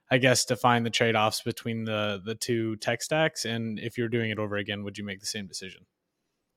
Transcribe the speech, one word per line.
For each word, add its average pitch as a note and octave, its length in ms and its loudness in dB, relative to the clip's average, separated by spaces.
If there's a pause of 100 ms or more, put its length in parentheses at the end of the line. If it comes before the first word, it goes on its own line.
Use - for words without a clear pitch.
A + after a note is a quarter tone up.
I C3 100 4
guess, B2 260 6
define A#2+ 380 4
the A#2 60 -2
trade-offs A2 520 2
between A2+ 420 -4
the, G#2 400 -2
the A2 120 -6
two A2+ 420 -2
tech A#2 240 -2
stacks? D#3 440 0
And A2+ 340 -2
if - 180 -6
you're A#2 120 0
doing A2+ 200 2
it G#2+ 100 -2
over G#2 160 -2
again, G2+ 280 -4
would G2+ 140 -8
you G#2 60 -8
make G2 160 -8
the - 60 -20
same G#2 220 -6
decision? F2+ 380 -14 (720)